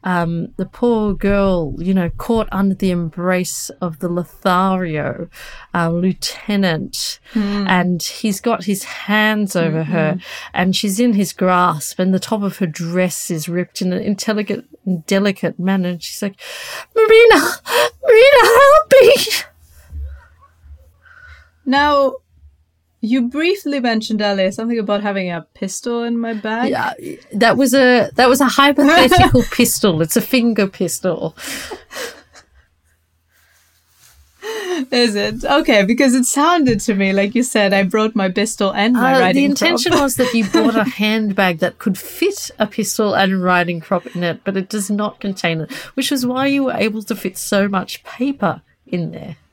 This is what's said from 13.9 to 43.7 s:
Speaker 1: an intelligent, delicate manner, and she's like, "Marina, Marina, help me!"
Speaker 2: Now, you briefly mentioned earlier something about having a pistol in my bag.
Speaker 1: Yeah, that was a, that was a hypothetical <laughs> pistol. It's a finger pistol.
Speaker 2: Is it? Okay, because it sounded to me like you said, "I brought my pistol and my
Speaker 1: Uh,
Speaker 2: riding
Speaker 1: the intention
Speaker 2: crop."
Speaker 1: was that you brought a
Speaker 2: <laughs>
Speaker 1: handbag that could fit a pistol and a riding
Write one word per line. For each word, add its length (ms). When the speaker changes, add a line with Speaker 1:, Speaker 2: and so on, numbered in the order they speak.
Speaker 1:
an 120
intelligent, 640
delicate 500
manner, 320
and 140
she's 180
like, 180
"Marina, 460
Marina, 400
help 480
me!" 140
Speaker 2:
Now, 520
you 260
briefly 500
mentioned 420
earlier 300
something 260
about 240
having 300
a 100
pistol 480
in 160
my 160
bag. 340
Speaker 1:
Yeah, 240
that 240
was 160
a, 400
that 160
was 120
a 40
hypothetical 1040
<laughs> 40
pistol. 520
It's 120
a 60
finger 460
pistol. 680
Speaker 2:
Is 240
it? 280
Okay, 400
because 300
it 120
sounded 560
to 120
me 180
like 220
you 80
said, 320
"I 100
brought 320
my 140
pistol 420
and 220
my 220
Speaker 1:
Uh, 40
Speaker 2:
riding 160
Speaker 1:
the 100
intention 480
Speaker 2:
crop." 100
Speaker 1:
was 140
that 180
you 100
brought 300
a 80
Speaker 2:
<laughs> 200
Speaker 1:
handbag 560
that 200
could 180
fit 600
a 80
pistol 480
and 180
a 40
riding 420